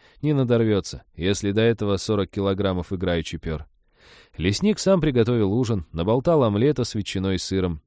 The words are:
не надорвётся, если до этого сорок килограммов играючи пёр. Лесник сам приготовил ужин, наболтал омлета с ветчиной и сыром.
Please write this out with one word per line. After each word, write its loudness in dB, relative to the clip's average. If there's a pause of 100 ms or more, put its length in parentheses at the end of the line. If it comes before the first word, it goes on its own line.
(220)
не 0
надорвётся, 0 (120)
если -2
до 0
этого 0
сорок -2
килограммов -2
играючи -2
пёр. -8 (680)
Лесник 0
сам 2
приготовил 2
ужин, -2
наболтал 2
омлета 2
с -6
ветчиной -2
и -2
сыром. -2